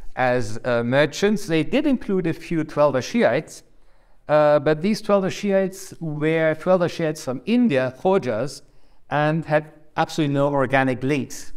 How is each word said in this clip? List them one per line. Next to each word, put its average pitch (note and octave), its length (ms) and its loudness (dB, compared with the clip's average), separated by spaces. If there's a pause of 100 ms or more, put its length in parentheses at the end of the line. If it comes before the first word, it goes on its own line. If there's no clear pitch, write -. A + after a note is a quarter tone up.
(160)
as, B2 480 0
uh, A#2+ 200 0
merchants. D3+ 640 0
They D#3 160 0
did C#4 220 0
include G3 420 0
a D#3 60 0
few D#3+ 300 -4
Twelver D3 400 2
Shiites, D#3+ 600 -2 (640)
uh, D3+ 300 4
but D3+ 220 0
these G3+ 200 0
Twelver G3+ 280 0
Shiites F#3+ 720 -2
were D#3 560 0
Twelver F3 340 2
Shiites D#3 360 -4
from C3 200 -6
India, C#3+ 540 2
Khojas, C#3 600 0 (480)
and D3+ 340 0
had D#3 220 0 (320)
absolutely D#3+ 360 0
no C#3 140 2
organic C3+ 560 0
links C3 540 -4